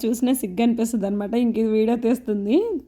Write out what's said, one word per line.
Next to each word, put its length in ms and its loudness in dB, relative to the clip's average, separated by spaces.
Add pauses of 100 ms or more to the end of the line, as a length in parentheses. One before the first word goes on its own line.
చూసినా 280 0
సిగ్గు 300 -2
అనిపిస్తుంది 460 0
అనమాట. 260 -4
ఇంక 220 0
ఇది 220 0
వీడియో 180 2
తీస్తుంది. 600 0 (300)